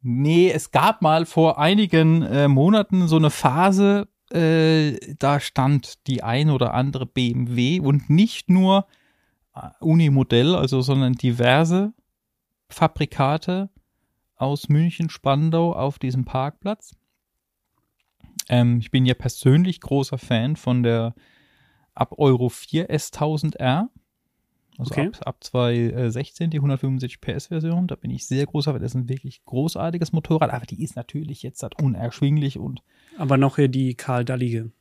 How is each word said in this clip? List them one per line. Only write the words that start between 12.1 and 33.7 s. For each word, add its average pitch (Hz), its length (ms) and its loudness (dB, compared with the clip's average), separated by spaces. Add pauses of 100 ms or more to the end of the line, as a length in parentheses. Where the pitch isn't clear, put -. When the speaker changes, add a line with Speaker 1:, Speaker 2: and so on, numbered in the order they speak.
Speaker 1:
Fabrikate 165 1000 -2 (680)
aus 139 320 -4
München, 160 420 0
Spandau 160 640 0
auf 143 240 -4
diesem 131 260 -4
Parkplatz. 151 720 -8 (1500)
Ähm, 120 320 2
ich - 100 -10
bin 131 160 2
ja 127 80 2
persönlich 156 680 2
großer 139 380 -4
Fan 127 380 -2
von 123 260 0
der 117 320 0 (800)
ab - 220 -6
Euro 127 320 2
vier - 400 -4
S - 220 -4
tausend 151 460 -4
R. 143 340 -2 (880)
Also - 140 -8
Speaker 2:
Okay. 147 160 0
Speaker 1:
ab, 233 180 -12
ab - 180 -12
zwei 120 640 0
sechzehn, 135 400 -6
die 156 120 -2
hundertfünfundsiebzig 135 600 -2
P - 120 -8
S - 160 -8
Version. 170 380 -2
Da - 100 -8
bin - 140 -10
ich 131 160 -8
sehr 135 200 -2
großer 147 260 -4
Fan. 120 80 -4
Das 123 120 -6
ist - 20 -14
ein 127 160 -4
wirklich 135 340 -10
großartiges 165 680 -4
Motorrad. 156 420 0
Aber 117 100 -10
die - 180 -10
ist - 140 -10
natürlich 147 460 -12
jetzt - 200 -14
halt 123 200 -8
unerschwinglich 135 760 -2
und 127 240 -10 (360)
Speaker 2:
Aber 139 180 2
noch 135 200 2
hier 143 120 4
die 131 260 -2